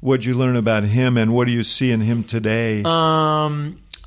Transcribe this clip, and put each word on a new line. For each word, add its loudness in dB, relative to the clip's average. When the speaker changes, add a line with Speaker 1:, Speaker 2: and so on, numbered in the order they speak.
Speaker 1:
What'd 0
you 0
learn 0
about 0
him, 2
and 2
what 2
do 0
you 0
see -2
in 0
him 0
today? -2
Speaker 2:
Um, 0